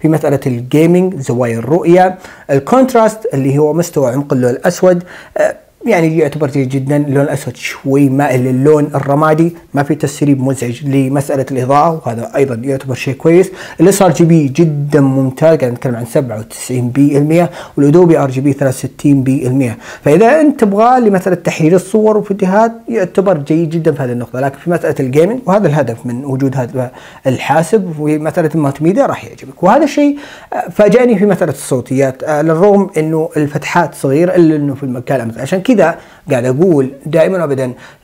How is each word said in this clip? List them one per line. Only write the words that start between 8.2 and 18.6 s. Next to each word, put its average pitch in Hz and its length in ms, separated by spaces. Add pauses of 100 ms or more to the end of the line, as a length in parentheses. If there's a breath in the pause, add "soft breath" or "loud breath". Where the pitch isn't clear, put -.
للون 143 420 (100)
الرمادي، 156 600 (180 loud breath)
ما 180 100
في 156 120
تسريب 143 460
مزعج 131 460
لمسألة 139 640
الإضاءة، 143 540
وهذا 117 300
أيضا 127 200
يعتبر 131 400
شيء 135 180
كويس. 151 380 (300 loud breath)
ال 165 60
اس 196 140
ار 185 100
جي 170 140
بي 160 220
جدا 147 540
ممتاز، 135 560
قاعد 127 140
نتكلم 123 240
عن 120 100
سبعة 117 340
وتسعين 123 500
بي 139 280
المية، 160 320 (280 loud breath)
والأدوبي 156 400
ار 139 120
جي 127 120
بي 143 120
ثلاثة 131 240